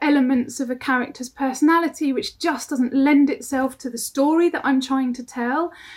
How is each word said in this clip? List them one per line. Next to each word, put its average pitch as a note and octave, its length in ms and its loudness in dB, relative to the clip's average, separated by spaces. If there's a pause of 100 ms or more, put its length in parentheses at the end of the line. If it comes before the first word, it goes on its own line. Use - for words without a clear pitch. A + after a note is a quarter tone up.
elements C4+ 580 2
of B3 80 -4
a B3 80 -4
character's B3+ 540 -4
personality D4 800 0
which A#3+ 260 -6
just D4+ 300 -4
doesn't B3+ 240 -2
lend C#4 380 4
itself - 480 -4
to C4 100 -8
the A#3 80 -10
story D#4 540 2
that D#4 160 -6
I'm C4 160 2
trying C4 320 -2
to B3 100 -12
tell, C4+ 480 -4 (240)